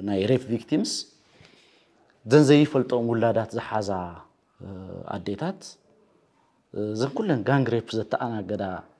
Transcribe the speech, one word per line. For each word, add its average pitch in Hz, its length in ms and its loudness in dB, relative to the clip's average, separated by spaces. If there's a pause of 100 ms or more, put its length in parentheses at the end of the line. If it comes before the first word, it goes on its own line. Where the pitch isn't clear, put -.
ናይ 101 220 -2
ሬፕ 127 200 2
ቪክቲምስ 147 460 -2 (1300)
ደን 139 180 8
ዘይፈልጦም 139 640 4
ውላዳት 113 440 0
ዝሓዛ 110 380 -4 (680)
እ፣ 90 100 -16 (380)
ኣዴታት፣ 101 520 -6 (1120)
እ፣ - 60 -8 (140)
ዘን 123 180 -2
ኩለን 180 300 0
ጋንግ 131 280 2
ሬፕ 113 240 -2
ዘተኣናገዳ፣ 107 720 -4 (360)